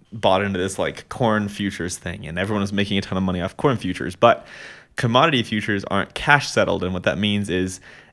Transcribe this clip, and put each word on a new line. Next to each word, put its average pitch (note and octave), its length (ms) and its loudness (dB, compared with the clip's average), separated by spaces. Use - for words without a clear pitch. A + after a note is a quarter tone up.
bought G2+ 300 2
into G2 160 -2
this, F#2+ 180 -2
like, D#2+ 320 -4
corn G#2+ 380 0
futures G2 500 -4
thing, E2 300 -10
and D#2+ 100 -8
everyone G2+ 240 -2
was G2 120 -2
making G2+ 240 0
a G2 40 2
ton F#2+ 160 -6
of F#2+ 60 0
money F#2 180 0
off F2+ 160 -6
corn C3+ 200 2
futures, - 380 -6
but - 300 4
commodity B2+ 440 4
futures G#2+ 440 -2
aren't - 280 -2
cash - 360 2
settled. F#2 340 2
And F#2 100 -2
what F2+ 100 -6
that D2 140 0
means G2+ 320 0
is F#2 300 -2